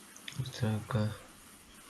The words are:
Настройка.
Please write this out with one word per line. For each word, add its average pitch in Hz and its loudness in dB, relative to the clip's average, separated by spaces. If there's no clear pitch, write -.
Настройка. 107 4